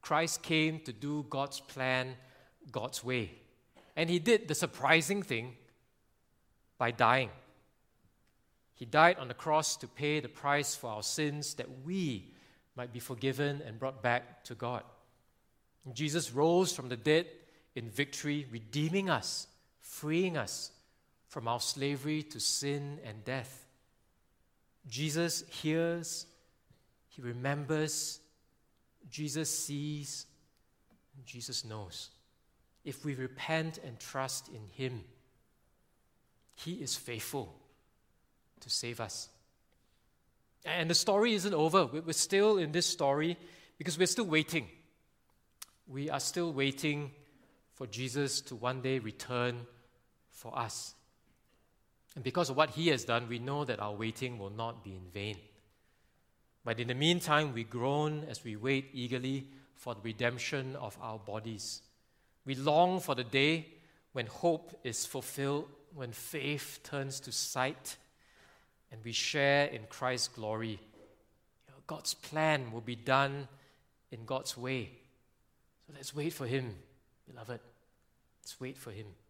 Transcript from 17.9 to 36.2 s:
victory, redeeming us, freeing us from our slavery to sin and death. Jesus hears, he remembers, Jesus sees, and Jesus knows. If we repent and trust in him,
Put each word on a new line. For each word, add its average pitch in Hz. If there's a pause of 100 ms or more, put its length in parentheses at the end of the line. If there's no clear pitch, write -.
victory, 143
redeeming 147
us, - (360)
freeing 165
us - (560)
from 113
our 120
slavery 143
to 135
sin 143
and 107
death. - (1200)
Jesus 156
hears, 165 (840)
he -
remembers, 143 (920)
Jesus 151
sees, 147 (880)
and 135
Jesus 120
knows. 107 (760)
If -
we 143
repent 160
and 117
trust -
in 107
him, 127 (1500)